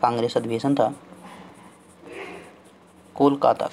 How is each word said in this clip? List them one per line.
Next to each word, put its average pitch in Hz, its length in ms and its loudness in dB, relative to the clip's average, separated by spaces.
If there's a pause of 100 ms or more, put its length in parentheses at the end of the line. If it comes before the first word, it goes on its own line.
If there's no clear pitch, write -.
कांग्रेस 120 360 0
अधिवेशन 117 380 0
था, 135 200 2 (2250)
कोलकाता 139 580 4